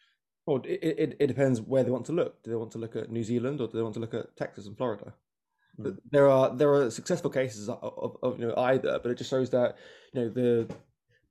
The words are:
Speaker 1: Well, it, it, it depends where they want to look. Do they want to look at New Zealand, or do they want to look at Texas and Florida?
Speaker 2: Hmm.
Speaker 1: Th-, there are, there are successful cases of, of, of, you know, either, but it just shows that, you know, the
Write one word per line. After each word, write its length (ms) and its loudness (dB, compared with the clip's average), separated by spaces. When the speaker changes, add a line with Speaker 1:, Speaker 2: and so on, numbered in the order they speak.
Speaker 1:
Well, 200 0
it, 180 -4
it, 380 -2
it 60 6
depends 340 2
where 240 2
they 60 0
want 160 -4
to 60 -6
look. 300 -2
Do 80 -12
they 60 -2
want 160 -6
to 60 -12
look 180 -10
at 160 -6
New 100 -2
Zealand, 380 -2
or 80 -4
do 80 -10
they 60 0
want 120 -4
to 60 -8
look 140 -8
at 220 -8
Texas 300 -10
and 100 -14
Florida? 360 -6
Speaker 2:
Hmm. 60 -12
Speaker 1:
Th-, 140 -6
there 200 8
are, 260 4
there 160 4
are 180 4
successful 400 -4
cases 380 -2
of, 140 -8
of, 400 -8
of, 160 -2
you 80 -4
know, 100 -2
either, 460 2
but 80 -2
it 80 -4
just 100 -10
shows 220 0
that, 260 2
you 80 -2
know, 80 -2
the 440 2